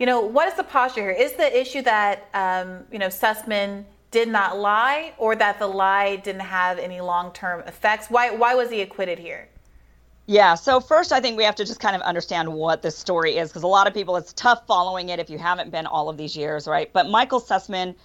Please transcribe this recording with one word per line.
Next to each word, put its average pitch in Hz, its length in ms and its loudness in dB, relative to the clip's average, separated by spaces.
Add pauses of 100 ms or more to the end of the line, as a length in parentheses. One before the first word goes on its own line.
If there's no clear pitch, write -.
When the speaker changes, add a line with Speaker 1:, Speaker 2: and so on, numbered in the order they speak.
Speaker 1:
you 247 60 0
know, 247 140 2
what 240 280 2
is 381 60 -6
the 370 100 -4
posture 254 360 -2
here? 202 120 -2
Is 269 220 0
the 269 260 2
issue 262 220 -4
that, 208 520 2
um, 185 560 -4
you 220 80 -10
know, 196 80 -2
Sussman 202 760 -4 (260)
did 226 180 0
not 196 300 0
lie 240 580 0
or 220 200 0
that 208 240 2
the 214 80 -2
lie 196 480 2
didn't 190 240 -10
have 185 400 -2
any 180 200 -8
long-term 180 680 -6
effects? 214 420 -2
Why, 240 200 2
why 233 260 2
was 247 120 0
he 220 140 -4
acquitted 185 380 -6
here? - 280 -14 (800)
Speaker 2:
Yeah, 196 300 8
so 254 240 4
first 311 320 4
I 262 80 4
think 233 160 -2
we 220 80 2
have 208 100 2
to 208 100 -4
just 226 140 -10
kind 202 160 0
of 180 80 -2
understand 170 500 -4
what 160 300 -2
this 160 160 -4
story 165 380 0
is, 160 160 -4
'cause 160 100 -12
a 175 60 0
lot 196 180 6
of 202 80 -2
people, 185 220 -4
it's 170 160 -8
tough 240 340 2
following 185 440 0
it 170 100 -6
if 160 100 -8
you 156 80 -10
haven't 175 320 -4
been 160 160 -6
all 151 220 -4
of 156 80 -8
these 151 200 -10
years, 151 300 -6
right? 156 260 -2
But 180 160 4
Michael 247 320 2
Sussman 185 540 -4 (100)